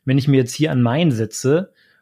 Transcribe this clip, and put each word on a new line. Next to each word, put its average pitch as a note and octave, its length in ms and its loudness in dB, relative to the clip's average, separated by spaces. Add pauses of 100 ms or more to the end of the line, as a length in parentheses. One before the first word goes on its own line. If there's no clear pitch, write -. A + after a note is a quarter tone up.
wenn C3+ 120 2
ich C#3 120 0
mir C#3 100 4
jetzt A#2+ 160 -2
hier D#3 160 -2
an C3 100 0
Main C#3 300 0
setze C3 640 -2 (300)